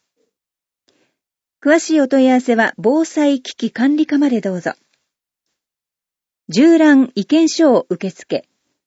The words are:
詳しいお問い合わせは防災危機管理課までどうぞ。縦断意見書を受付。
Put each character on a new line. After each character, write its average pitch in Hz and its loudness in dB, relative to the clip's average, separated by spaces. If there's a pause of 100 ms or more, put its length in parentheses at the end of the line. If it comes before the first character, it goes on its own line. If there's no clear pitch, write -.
(1600)
詳 311 2
し 311 -4
い 302 2
お 262 -2
問 262 2
い 262 4
合 254 2
わ 247 0
せ 240 -2
は 220 -2
防 277 -2
災 285 -2
危 - -18
機 233 -8
管 277 -2
理 302 -2
課 294 -4
ま 285 0
で 226 -2
ど 190 -6
う 180 -8
ぞ。 - -8 (1800)
縦 320 4
断 285 4
意 196 -6
見 320 2
書 302 2
を - 0
受 185 -6
付。 - -10 (380)